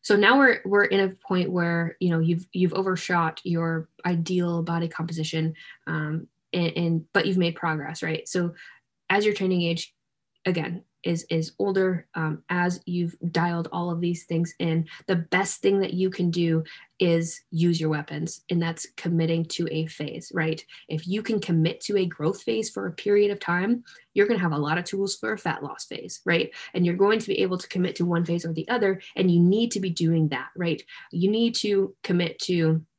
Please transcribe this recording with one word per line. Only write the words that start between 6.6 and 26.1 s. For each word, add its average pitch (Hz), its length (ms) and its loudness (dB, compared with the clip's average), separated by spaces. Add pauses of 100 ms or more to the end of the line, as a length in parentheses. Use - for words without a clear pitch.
and, 165 380 0
but 190 140 2
you've 185 100 0
made 170 180 0
progress, 156 460 -4
right? 160 260 -4
So 175 280 -2 (520)
as 202 160 2
your 208 120 2
training 185 260 2
age, 170 320 -2 (520)
again, 175 380 -2 (200)
is, 170 260 -2
is 160 300 -2
older, 190 560 0
um, 156 340 -4
as 180 360 0
you've 175 300 -4 (160)
dialed 170 400 0
all 175 200 -4
of 170 100 -4
these 175 240 -2
things 165 340 -2
in, 165 280 0 (200)
the 190 80 2
best 175 460 -2
thing 196 180 2
that 190 140 -2
you 185 160 0
can 180 220 0
do 165 320 2 (360)
is 165 420 2 (100)
use 165 300 2
your 156 80 0
weapons, 151 600 -4
and 175 120 0
that's 165 340 -4
committing 165 500 0
to 165 260 -4
a 160 160 -2
phase, - 460 -10
right? 160 300 -2 (240)
If 160 180 -6
you 196 160 -4
can 220 180 -2
commit 165 420 0
to 202 160 -2
a 185 80 2
growth 160 380 -4
phase 220 260 -2
for 196 180 -6
a 175 60 -6
period 208 380 2
of 202 80 -6
time, 196 440 0 (300)
you're 202 140 4
gonna 220 120 2
have 170 140 0
a 143 40 0
lot 151 200 0
of 175 80 -4
tools 196 300 -4
for 220 180 -4
a 208 40 -4
fat - 260 -4
loss - 220 -12
phase, - 400 -12